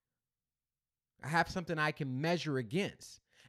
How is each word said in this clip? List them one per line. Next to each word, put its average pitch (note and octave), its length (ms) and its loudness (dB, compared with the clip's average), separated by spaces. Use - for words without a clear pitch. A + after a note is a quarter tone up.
I C3 60 -8
have E3+ 220 4
something E3+ 280 -2
I D3+ 140 4
can C3+ 300 -2
measure D#3 340 2
against. C3 640 -4